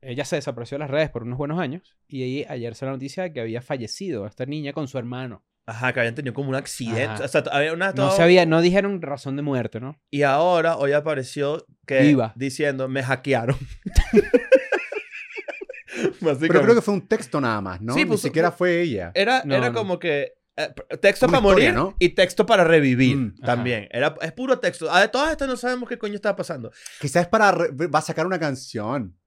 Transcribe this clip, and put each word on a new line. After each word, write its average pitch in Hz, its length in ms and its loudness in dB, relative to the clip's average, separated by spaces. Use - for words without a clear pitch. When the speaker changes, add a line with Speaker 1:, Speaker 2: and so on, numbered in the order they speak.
Speaker 1:
ella 135 240 -8
se 170 120 -4
desapareció 127 400 -8
de - 40 -6
las 147 100 -8
redes 147 200 0
por 113 140 -8
unos 120 120 -8
buenos 151 240 -4
años 160 340 -8
y 131 140 -10
ahí 131 260 -6
ayer 117 260 -10
salió 135 180 -8
la 135 40 -8
noticia 135 280 -8
de 175 100 -10
que 123 80 -8
había 113 180 -6
fallecido 123 680 -8
esta 127 200 -10
niña 143 260 -6
con 147 160 -6
su 139 80 -10
hermano. 123 480 -10
Speaker 2:
Ajá, 120 280 -4
que 127 80 -2
habían 117 160 0
tenido 127 180 -8
como 139 140 -6
un 131 80 -2
accidente. 123 480 -4
Speaker 1:
Ajá. 110 200 -6
Speaker 2:
O - 40 -6
sea, - 240 0
había 147 200 0
una 175 180 -2
Speaker 1:
No 180 40 -6
Speaker 2:
todo 190 220 2
Speaker 1:
se 185 80 6
había, 175 220 8
no 160 140 4
dijeron 190 400 2
razón 139 360 -8
de 147 60 -4
muerte, 127 360 -4
¿no? 131 180 -12
Speaker 2:
Y 143 120 0
ahora, 160 540 2
hoy 139 140 0
apareció 147 720 -2
que 135 140 2
Speaker 1:
Viva. 131 340 6
Speaker 2:
diciendo, 135 540 -4
"Me 131 160 -4
hackearon". 127 520 0
<laughs> - 580 4
Speaker 3:
Pero 233 260 -2
Speaker 2:
Básicamente. 160 440 2
Speaker 3:
creo 226 100 8
que 233 80 4
fue 202 120 0
un 190 120 -4
texto 214 340 -2
nada 113 200 0
más, 92 200 -8
¿no? 113 140 -6
Speaker 2:
Sí, 277 60 2
Speaker 3:
Ni 311 60 2
Speaker 2:
pues, 190 160 0
Speaker 3:
siquiera 170 280 2
Speaker 2:
pu-, 170 60 -14
Speaker 3:
fue 175 240 2
ella. 98 340 -4
Speaker 2:
era, 233 300 2
Speaker 1:
No, 139 100 -2
Speaker 2:
era - 140 2
Speaker 1:
no. - 60 -4
Speaker 2:
como 196 240 -2
que, 147 360 -4
eh, 151 180 -4
pr-, - 240 -12
texto 202 280 4
Speaker 3:
Una - 120 4
Speaker 2:
para 208 100 4
Speaker 3:
historia, 226 240 6
Speaker 2:
morir 170 200 0
Speaker 3:
¿no? - 60 -10
Speaker 2:
y 175 120 4
texto 185 360 2
para 196 180 6
revivir 139 520 4
Speaker 3:
Mm. 120 180 -4
Speaker 2:
también. 120 400 -2
Speaker 1:
Ajá. - 140 -8
Speaker 2:
Era, 151 240 0
es 165 100 -8
puro 254 260 -2
texto. 170 320 -4
Ah, 175 120 6
de 214 60 4
todas 285 240 0
estas 285 160 -4
no 254 80 -4
sabemos 247 320 -6
qué 233 100 -8
coño 208 160 -8
está 202 200 -2
pasando. 160 380 -10
Speaker 3:
Quizás 147 220 2
es 170 60 -2
para 180 240 6
re-, 160 360 -2
va 147 100 2
a 160 40 0
sacar 160 240 -4
una 185 120 -2
canción. 123 800 -6